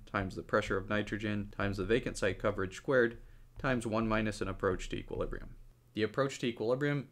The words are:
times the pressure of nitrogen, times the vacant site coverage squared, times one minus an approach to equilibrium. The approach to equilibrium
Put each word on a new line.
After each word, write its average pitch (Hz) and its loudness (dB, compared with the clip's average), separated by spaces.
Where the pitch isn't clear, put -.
times 98 -2
the - -4
pressure 107 2
of 101 -2
nitrogen, 104 0
times 101 0
the 95 0
vacant 110 2
site 95 2
coverage 98 0
squared, 120 4
times 127 0
one 110 2
minus 110 2
an 95 0
approach 92 0
to - -2
equilibrium. - -4
The 107 2
approach 135 0
to 139 0
equilibrium 131 0